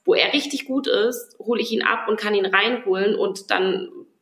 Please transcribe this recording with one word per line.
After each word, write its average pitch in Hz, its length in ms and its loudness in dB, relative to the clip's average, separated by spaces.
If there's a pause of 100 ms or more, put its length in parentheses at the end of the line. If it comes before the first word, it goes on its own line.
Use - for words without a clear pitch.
wo - 100 6
er - 180 2
richtig 285 320 -2
gut 269 220 -4
ist, 240 520 -2
hole 226 220 -2
ich 226 100 -4
ihn - 120 -2
ab - 240 0
und 214 120 0
kann 214 140 -2
ihn 196 140 2
reinholen 202 680 0
und 196 360 -2
dann 190 380 0 (320)